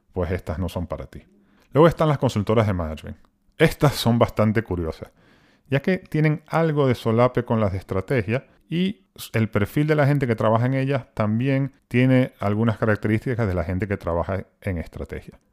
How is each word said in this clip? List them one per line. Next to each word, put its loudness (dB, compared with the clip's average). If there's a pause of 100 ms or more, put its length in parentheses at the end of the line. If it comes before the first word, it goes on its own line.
(120)
pues -4
estas -6
no -4
son -8
para -10
ti. -18 (480)
Luego 6
están 0
las 0
consultoras 0
de 0
management. -8 (420)
Estas 2
son 0
bastante 2
curiosas, -6 (580)
ya 0
que 0
tienen 0
algo 2
de 2
solape 2
con 0
las 0
de -4
estrategia -4 (200)
y -4 (320)
el 0
perfil 0
de 2
la 4
gente 2
que 0
trabaja 0
en 0
ellas -2
también 0 (160)
tiene 4
algunas 0
características 0
de 0
la -2
gente -4
que -2
trabaja -4 (160)
en -4
estrategia. -12 (160)